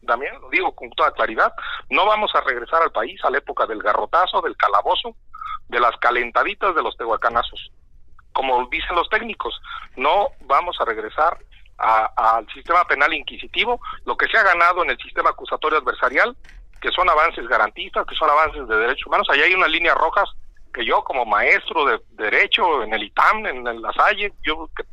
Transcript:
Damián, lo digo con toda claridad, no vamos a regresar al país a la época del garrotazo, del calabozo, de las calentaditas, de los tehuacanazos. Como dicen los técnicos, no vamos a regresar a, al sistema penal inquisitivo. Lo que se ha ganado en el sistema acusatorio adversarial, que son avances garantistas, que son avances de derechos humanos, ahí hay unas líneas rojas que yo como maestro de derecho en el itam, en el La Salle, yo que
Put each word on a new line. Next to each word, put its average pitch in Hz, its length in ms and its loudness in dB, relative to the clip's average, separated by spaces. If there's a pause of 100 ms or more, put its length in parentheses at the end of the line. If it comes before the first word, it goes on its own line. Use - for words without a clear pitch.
Damián, 143 380 -4
lo 131 100 -16
digo 180 240 -2
con 123 160 -14
toda 147 220 0
claridad, 117 400 0 (380)
no 156 160 2
vamos 214 280 2
a 151 60 2
regresar 135 420 0
al 156 100 0
país 127 320 -6
a 147 60 2
la 127 80 0
época 117 280 -2
del 107 160 -6
garrotazo, 135 600 2
del 135 140 -4
calabozo, 147 580 0 (540)
de 120 120 0
las 120 180 2
calentaditas, 127 760 0
de 151 80 0
los 113 140 -4
tehuacanazos. 117 720 -2 (640)
Como 127 360 0
dicen 160 280 -6
los 170 120 0
técnicos, 220 520 -4 (360)
no 160 320 2 (140)
vamos 156 380 0
a - 40 2
regresar 160 540 -2 (400)
a, 110 580 2
al 110 160 -2
sistema 170 320 2
penal 147 300 2
inquisitivo. 165 680 -4 (240)
Lo 120 120 -2
que - 120 0
se - 100 0
ha 226 40 6
ganado 175 420 4
en 143 60 -2
el 123 80 -2
sistema 165 320 0
acusatorio 151 480 -2
adversarial, 135 580 0 (440)
que 123 120 -2
son 180 180 2
avances 165 360 2
garantistas, 131 600 -2
que - 80 -12
son 156 160 2
avances 147 360 2
de 110 100 0
derechos 120 300 0
humanos, 175 240 0
ahí 143 100 4
hay 170 140 4
unas 180 160 2
líneas 165 260 2
rojas 185 320 2 (440)
que 127 140 -4
yo 160 180 2
como 127 220 -2
maestro 151 580 2
de 117 160 0 (120)
derecho 151 680 0
en - 120 -4
el 104 80 -2
itam, 185 440 2
en 127 200 -6
el 117 160 -6
La 104 100 -6
Salle, 196 400 0 (100)
yo 156 340 -6
que - 160 -8